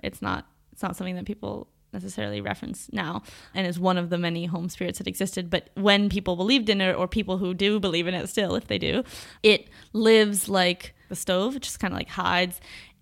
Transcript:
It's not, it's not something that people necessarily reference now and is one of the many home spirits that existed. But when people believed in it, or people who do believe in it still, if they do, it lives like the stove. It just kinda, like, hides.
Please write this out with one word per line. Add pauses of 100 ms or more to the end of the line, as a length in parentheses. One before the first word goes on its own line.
It's
not, (260)
it's
not
something
that
people (240)
necessarily
reference
now (300)
and
is
one
of
the
many
home
spirits
that
existed.
But
when
people
believed
in
it,
or
people
who
do
believe
in
it
still,
if
they
do, (400)
it (240)
lives
like (140)
the
stove.
It
just
kinda,
like,
hides. (420)